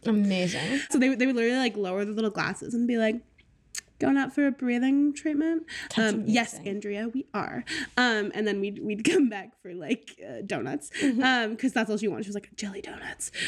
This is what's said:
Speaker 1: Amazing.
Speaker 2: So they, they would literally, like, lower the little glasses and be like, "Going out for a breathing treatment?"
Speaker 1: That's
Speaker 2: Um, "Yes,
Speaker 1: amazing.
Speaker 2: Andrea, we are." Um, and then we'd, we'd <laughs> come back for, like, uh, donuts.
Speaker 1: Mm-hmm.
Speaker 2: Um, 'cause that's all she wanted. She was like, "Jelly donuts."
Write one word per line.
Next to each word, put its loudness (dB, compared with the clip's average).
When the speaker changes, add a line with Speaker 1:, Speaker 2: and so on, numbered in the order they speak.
Speaker 1:
Amazing. 2
Speaker 2:
So 4
they, 6
they 2
would 2
literally, 2
like, 0
lower -2
the -4
little 0
glasses -4
and 0
be 2
like, 4
"Going 4
out 0
for 2
a 4
breathing 2
treatment?" 0
Speaker 1:
That's 4
Speaker 2:
Um, -2
"Yes, 2
Speaker 1:
amazing. -10
Speaker 2:
Andrea, -4
we -4
are." -4
Um, 2
and 0
then 0
we'd, -4
we'd -4
<laughs> 4
come 6
back -10
for, -14
like, -4
uh, -10
donuts. -6
Speaker 1:
Mm-hmm. 2
Speaker 2:
Um, 2
'cause -2
that's 0
all 0
she -2
wanted. -2
She -12
was -6
like, -12
"Jelly -10
donuts." -10